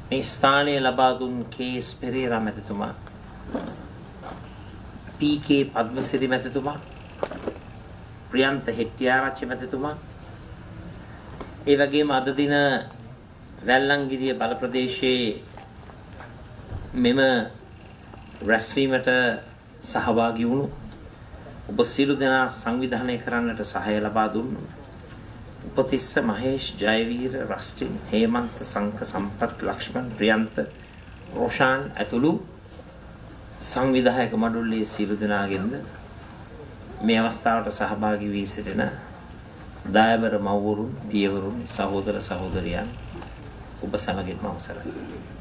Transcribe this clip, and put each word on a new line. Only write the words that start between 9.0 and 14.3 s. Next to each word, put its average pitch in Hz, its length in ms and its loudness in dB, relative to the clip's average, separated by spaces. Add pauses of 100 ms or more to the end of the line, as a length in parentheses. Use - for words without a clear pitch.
මැතිතුමා, 127 500 -4 (1700)
ඒ 143 140 8
වගේම 143 340 4
අද 131 180 4
දින 143 260 4 (1040)
වැල්ලංගිරිය 135 720 4